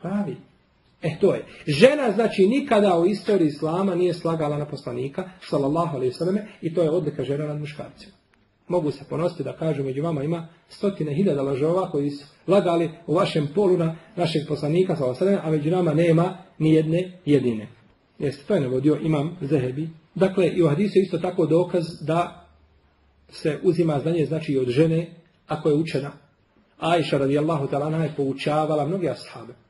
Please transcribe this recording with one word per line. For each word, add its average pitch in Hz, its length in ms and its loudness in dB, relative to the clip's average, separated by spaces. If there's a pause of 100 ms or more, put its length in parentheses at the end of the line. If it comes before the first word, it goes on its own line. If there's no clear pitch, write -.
Ravi. 190 320 -4 (640)
E, - 200 -2
to 180 120 4
je. 110 120 -6 (220)
Žena, 240 440 6
znači, 202 360 2
nikada 214 520 4
u 170 60 4
istoriji 196 420 2
islama 170 480 -2
nije 180 180 0
slagala 160 440 -2
na 147 80 -4
poslanika, 139 640 -8 (120)
sallallahu 156 540 0
alejhi 127 140 0
ve 123 80 -8
selleme, 196 300 -2 (140)
i 165 120 -4
to 175 80 2
je 160 80 4
odlika 151 340 -2
žena 143 240 -2
nad 147 120 -6
muškarcima. - 540 -14 (540)
Mogu 160 240 0
se - 180 -12
ponositi 156 340 -4
da 127 100 -8
kažu, 151 300 -2
među 135 200 -4
vama 156 200 -2
ima 165 240 -4 (220)
stotine 156 440 -4
hiljada 151 280 2
lažova 156 500 0
koji 143 180 0
su - 160 -10 (220)
lagali 170 420 2 (180)
u 147 60 0
vašem 160 420 0
polu 185 220 4
na 165 180 0 (200)
našeg 165 320 0
poslanika, 160 480 0
sallallahu 127 280 -2
alejhi 196 120 4
ve - 60 -2
selleme, 160 60 -6
a 156 100 0
među 147 140 0
nama 175 220 2
nema 170 440 2 (200)
ni 156 160 4
jedne 160 380 2 (140)
jedine. 120 420 2 (520)
Jeste, 139 280 -6
to 214 60 0
je 170 80 2
navodio 135 420 0
imam 160 380 -2
Zehebi. 139 480 -2 (260)
Dakle, 190 320 2
i 180 160 2
u 160 40 4
hadisu 185 320 2
je 196 40 4
isto 180 140 -4
tako 180 280 0
dokaz 170 400 2 (160)
da 165 460 -4 (840)
se - 340 -4
uzima 165 360 2
znanje, 160 260 0
znači, 156 260 -4
i 135 60 0
od 127 120 -2
žene, 160 380 2 (400)
ako 156 220 -2
je 147 60 4
učena. 143 360 -2 (680)
Ajša 165 380 0
radijallahu 143 500 0
ta'ala 143 200 -2
anha 160 160 -2
je - 140 -4
poučavala 147 680 -2
mnoge 175 220 -2
ashabe. 120 440 -12 (160)